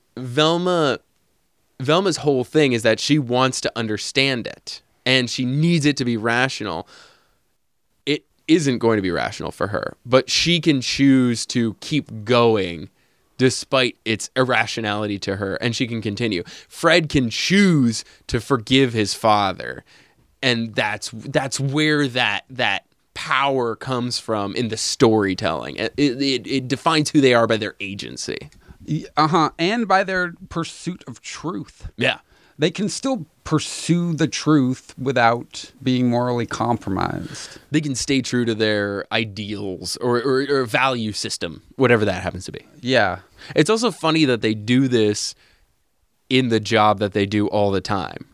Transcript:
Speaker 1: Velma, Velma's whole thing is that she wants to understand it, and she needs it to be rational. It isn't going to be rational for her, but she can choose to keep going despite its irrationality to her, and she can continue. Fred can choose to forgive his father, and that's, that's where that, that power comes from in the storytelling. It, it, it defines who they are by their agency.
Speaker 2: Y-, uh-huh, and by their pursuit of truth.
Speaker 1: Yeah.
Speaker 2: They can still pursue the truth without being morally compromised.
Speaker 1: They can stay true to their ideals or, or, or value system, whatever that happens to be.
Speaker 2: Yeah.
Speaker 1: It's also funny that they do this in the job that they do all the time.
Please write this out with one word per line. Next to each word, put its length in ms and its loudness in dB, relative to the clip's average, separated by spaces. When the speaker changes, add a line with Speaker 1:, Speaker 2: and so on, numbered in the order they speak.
Speaker 1:
Velma, 840 0
Velma's 380 2
whole 260 2
thing 280 2
is 100 0
that 180 2
she 180 2
wants 440 0
to 120 -4
understand 720 -2
it, 360 -14
and 240 2
she 160 -4
needs 400 2
it 100 2
to 80 -2
be 140 0
rational. 680 -2
It 180 -2
isn't 300 4
going 180 2
to 60 0
be 80 0
rational 400 -4
for 180 -4
her, 360 -6
but 260 2
she 300 2
can 200 2
choose 640 2
to 340 -2
keep 440 -6
going 640 2
despite 680 0
its 320 -4
irrationality 840 0
to 180 -4
her, 200 -4
and 180 -2
she 120 -4
can 140 -6
continue. 440 -4
Fred 400 2
can 220 2
choose 760 2
to 120 -2
forgive 520 2
his 220 0
father, 720 0
and 320 -2
that's, 380 -4
that's 460 -4
where 480 0
that, 440 -2
that 340 -2
power 600 0
comes 460 -6
from 340 -4
in 140 -2
the 80 -6
storytelling. 1000 0
It, 200 -6
it, 500 0
it 220 -4
defines 420 0
who 100 4
they 140 6
are 140 4
by 80 2
their 240 -6
agency. 680 -10
Speaker 2:
Y-, 180 -4
uh-huh, 420 2
and 300 -2
by 160 4
their 300 -4
pursuit 600 -8
of 120 -16
truth. 760 -10
Speaker 1:
Yeah. 220 -2
Speaker 2:
They 120 2
can 180 -4
still 380 -4
pursue 680 0
the 140 0
truth 720 2
without 760 0
being 280 2
morally 360 0
compromised. 1120 -4
Speaker 1:
They 100 0
can 140 -4
stay 280 0
true 220 0
to 100 0
their 560 0
ideals 840 -6
or, 220 0
or, 300 0
or 160 2
value 480 0
system, 500 -8
whatever 280 4
that 180 -2
happens 240 -6
to 60 -12
be. 120 -14
Speaker 2:
Yeah. 400 0
Speaker 1:
It's 140 4
also 200 2
funny 360 0
that 160 0
they 120 0
do 320 2
this 480 0
in 220 2
the 100 2
job 400 2
that 140 -2
they 120 2
do 220 0
all 240 2
the 80 0
time. 540 -6